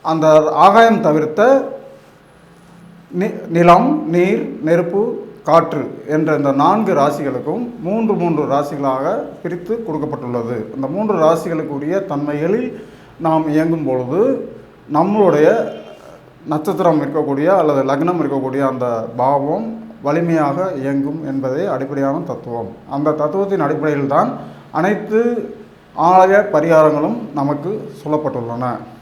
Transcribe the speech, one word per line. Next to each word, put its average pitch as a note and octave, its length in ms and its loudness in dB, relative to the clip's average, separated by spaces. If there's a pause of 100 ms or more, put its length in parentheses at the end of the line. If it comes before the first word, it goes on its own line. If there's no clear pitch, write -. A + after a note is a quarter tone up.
அந்த D#3 500 4
ஆகாயம் G3+ 500 6
தவிர்த்த G3 680 2 (1500)
நி-, - 280 -4
நிலம், F3 640 4
நீர், F3 520 0
நெருப்பு, F3 640 0 (180)
காற்று D#3 640 0
என்ற D#3 280 0
இந்த C#3 160 0
நான்கு F#3 420 2
ராசிகளுக்கும் C#3+ 760 -2 (120)
மூன்று G#3 320 -2
மூன்று E3 300 0
ராசிகளாக C#3 840 -2 (160)
பிரித்து F3+ 460 -6
கொடுக்கப்பட்டுள்ளது. B2 880 -6
இந்த C3+ 120 -6
மூன்று G3+ 280 -2
ராசிகளுக்குரிய D#3+ 920 -2
தன்மைகளில் D3 760 -4 (360)
நாம் D#3+ 300 0
இயங்கும் D#3+ 360 0
பொழுது, C3 640 -2 (440)
நம்மளுடைய F#3 880 2 (680)
நட்சத்திரம் D#3 540 0
இருக்கக்கூடிய C#3+ 440 -2
அல்லது D3+ 380 4
லக்னம் D3 380 0
இருக்கக்கூடிய C3+ 460 -2
அந்த B2 380 -2 (100)
பாவம் C#3+ 640 -2 (220)
வலிமையாக E3 680 0
இயங்கும் C#3 540 -4
என்பதே C3+ 400 -4
அடிப்படையான C#3 540 -4
தத்துவம். A#2 480 -8 (220)
அந்த D3 220 -2
தத்துவத்தின் F#3 480 -2
அடிப்படையில் D3 480 0
தான் F3 220 2 (420)
அனைத்து G#3+ 800 -2 (480)
ஆலய F#3 560 6
பரிகாரங்களும் D#3 640 4 (160)
நமக்கு D3 580 -4 (120)
சொல்லப்பட்டுள்ளன. B2+ 640 -4 (360)